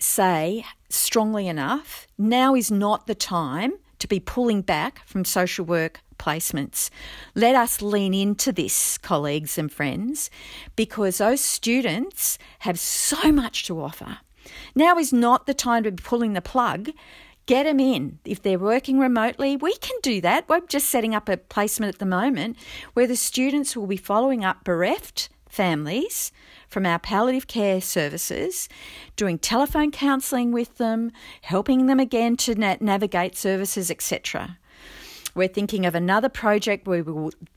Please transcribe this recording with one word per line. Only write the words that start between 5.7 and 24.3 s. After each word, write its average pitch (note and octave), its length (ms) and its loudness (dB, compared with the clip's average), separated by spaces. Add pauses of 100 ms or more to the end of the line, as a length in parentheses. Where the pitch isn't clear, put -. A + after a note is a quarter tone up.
placements. - 720 -4 (460)
Let A#3 180 6
us A#3+ 260 2
lean G3+ 340 0
into G3+ 360 0
this, - 480 -2
colleagues D3+ 580 -2
and D3+ 140 -2
friends, G#3 580 -4 (460)
because G3+ 440 0
those A#3 220 2
students A#3+ 960 -2 (240)
have F3 200 -2
so - 500 0
much C4 360 2
to E3 140 -6
offer. - 380 -12 (580)
Now E4+ 200 8
is D4+ 160 2
not A#3+ 340 4
the C#4 80 0
time A#3 280 0
to G#3 80 0
be F3+ 100 -10
pulling A#3 340 -2
the F3+ 60 -2
plug. A3+ 500 -2 (560)
Get C4+ 200 4
'em C#4+ 140 2
in. A3+ 440 0
If - 160 -6
they're F#3+ 200 0
working C4 400 2
remotely, B3+ 560 2
we D#4+ 180 0
can - 280 -8
do G#3+ 180 0
that. G#3 280 2
We're E4 120 4
just D4 280 -2
setting A3+ 280 0
up G#3 120 -4
a F#3+ 80 0
placement G#3 560 -2
at - 60 -14
the G3+ 80 -4
moment F#3 500 0 (380)
where A#3+ 140 4
the B3 80 0
students C4+ 600 0
will G3+ 120 -6
be G3 80 -2
following A3+ 480 0